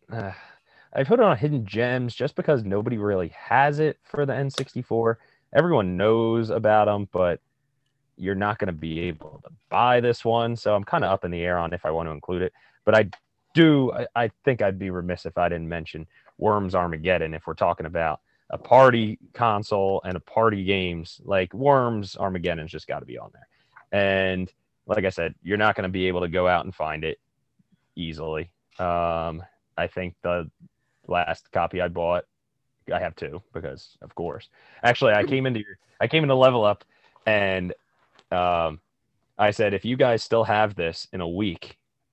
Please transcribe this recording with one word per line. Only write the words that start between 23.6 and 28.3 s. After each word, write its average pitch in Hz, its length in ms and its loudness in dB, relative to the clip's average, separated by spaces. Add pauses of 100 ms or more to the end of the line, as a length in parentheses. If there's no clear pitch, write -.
And 95 580 0 (360)
like 104 180 0
I 95 60 0
said, 82 320 -6
you're 98 160 -2
not 107 160 4
gonna 95 160 -4
be 92 180 -2
able 90 140 -2
to 87 60 -2
go 90 200 0
out 87 160 2
and 92 100 -12
find 78 300 -6
it - 160 -6 (760)
easily. 80 540 -8 (280)